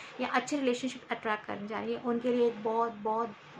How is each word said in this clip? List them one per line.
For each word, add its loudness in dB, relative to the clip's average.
या 0
अच्छे 2
relationship 0
attract -2
करना -6
चाह -4
रहे -2
हैं, -6
उनके 2
लिए 6
एक 0
बहुत, 2
बहुत, 0